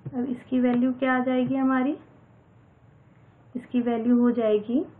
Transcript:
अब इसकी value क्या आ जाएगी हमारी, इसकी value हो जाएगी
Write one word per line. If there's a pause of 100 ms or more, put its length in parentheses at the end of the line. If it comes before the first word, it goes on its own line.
अब
इसकी
value
क्या
आ
जाएगी
हमारी, (1600)
इसकी
value
हो
जाएगी (200)